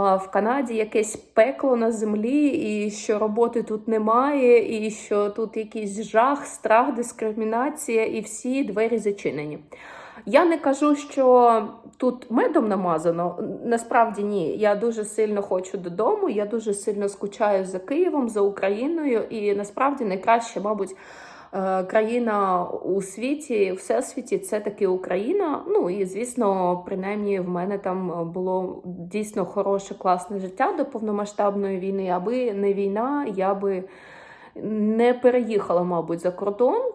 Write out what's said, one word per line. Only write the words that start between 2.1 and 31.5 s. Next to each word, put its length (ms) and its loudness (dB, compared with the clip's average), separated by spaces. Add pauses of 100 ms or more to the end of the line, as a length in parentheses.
і 440 -2
що 280 -2
роботи 440 0
тут 240 -6
немає, 960 4
і 60 -4
що 380 -2
тут 280 -6
якийсь 440 -6
жах, 440 2
страх, 480 4
дискримінація, 1120 -2
і 160 -4
всі 420 -4
двері 340 0
зачинені. 640 -4 (680)
Я 200 6
не 120 2
кажу, 380 2
що 680 6 (340)
тут 340 -2
медом 360 2
намазано. 720 0 (260)
Насправді 580 2
ні. 340 0
Я 180 4
дуже 300 -2
сильно 360 0
хочу 360 -4
додому, 520 0
я 160 0
дуже 280 -2
сильно 360 -2
скучаю 560 0
за 140 -6
Києвом, 500 0
за 120 0
Україною. 880 0
І 260 0
насправді 500 -2
найкраща, 540 2
мабуть, 360 -4 (580)
е, 300 0
країна 840 2
у 360 -2
світі, 680 -2
всесвіті, 680 -2
це 200 -4
таки 280 -2
Україна. 800 0
Ну 220 2
і, 160 -2
звісно, 800 0
принаймні 540 -2
в 100 -4
мене 280 -2
там 540 -4
було 540 -4
дійсно 600 -6
хороше, 500 -2
класне 440 -2
життя 380 -2
до 80 0
повномасштабної 960 -2